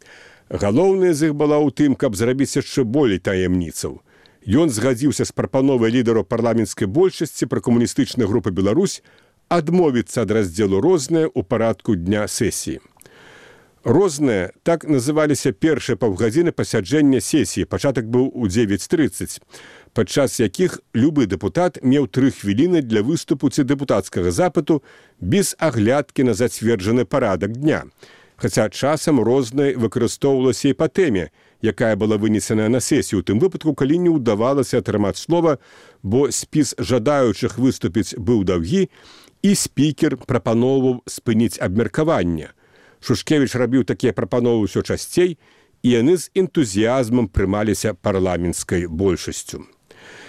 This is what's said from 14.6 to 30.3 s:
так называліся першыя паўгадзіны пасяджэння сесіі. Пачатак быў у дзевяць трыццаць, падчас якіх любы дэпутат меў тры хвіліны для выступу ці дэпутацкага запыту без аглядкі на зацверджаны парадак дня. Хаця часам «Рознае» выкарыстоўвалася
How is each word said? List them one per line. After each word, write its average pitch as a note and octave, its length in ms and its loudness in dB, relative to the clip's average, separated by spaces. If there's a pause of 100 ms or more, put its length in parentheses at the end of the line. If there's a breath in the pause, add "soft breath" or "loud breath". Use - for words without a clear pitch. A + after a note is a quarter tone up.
так E3+ 260 -2
называліся D3 640 0
першыя C3 480 0
паўгадзіны A#2 560 0
пасяджэння B2 640 2
сесіі. - 480 -2
Пачатак A#2+ 400 -2
быў B2 240 2
у A#2+ 160 -2
дзевяць G2+ 400 0
трыццаць, C3+ 560 -2 (480 loud breath)
падчас B2 480 -2
якіх C#3+ 400 -2 (160)
любы C3+ 320 2
дэпутат G#2+ 560 -2
меў C3 240 2
тры C3 240 2
хвіліны D3 480 2
для A2 240 0
выступу D3 480 -2
ці C#3 160 0
дэпутацкага A2+ 640 0
запыту D#3+ 480 0 (400 soft breath)
без D#3+ 400 0
аглядкі C3+ 640 0
на A#2+ 100 2
зацверджаны A2+ 680 0
парадак G#2+ 560 -2
дня. B2+ 240 0 (560 soft breath)
Хаця A2+ 320 0
часам D3 480 0
«Рознае» C3 560 0
выкарыстоўвалася C3 960 0